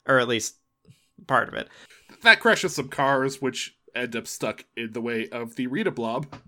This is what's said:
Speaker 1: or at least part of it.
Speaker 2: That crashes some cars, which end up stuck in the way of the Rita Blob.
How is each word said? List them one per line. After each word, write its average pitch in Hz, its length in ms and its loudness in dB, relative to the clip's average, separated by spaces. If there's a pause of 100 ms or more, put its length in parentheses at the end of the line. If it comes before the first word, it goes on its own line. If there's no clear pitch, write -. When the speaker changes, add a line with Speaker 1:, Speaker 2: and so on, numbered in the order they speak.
Speaker 1:
or 135 120 6
at 123 80 4
least 117 300 -2 (720)
part 120 200 2
of - 60 -14
it. - 140 -6 (540)
Speaker 2:
That 226 180 8
crashes 190 340 2
some 139 140 -4
cars, 135 520 2
which - 360 -4 (180)
end 120 220 -4
up 113 100 -6
stuck - 380 -6 (120)
in 113 160 -8
the 117 80 -6
way 113 280 -4
of 117 260 -8
the 127 140 -4
Rita 180 240 -2
Blob. 120 560 -4